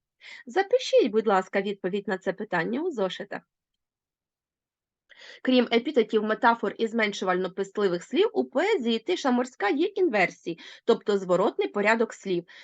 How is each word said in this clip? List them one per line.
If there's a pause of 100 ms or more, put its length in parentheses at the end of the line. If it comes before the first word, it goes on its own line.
(460)
Запишіть,
будь
ласка,
відповідь
на
це
питання
у
зошитах. (2000)
Крім
епітетів,
метафор
і
зменшувально-пестливих
слів,
у
поезії
тиша
морська
є
інверсії, (260)
тобто
зворотний
порядок
слів. (200)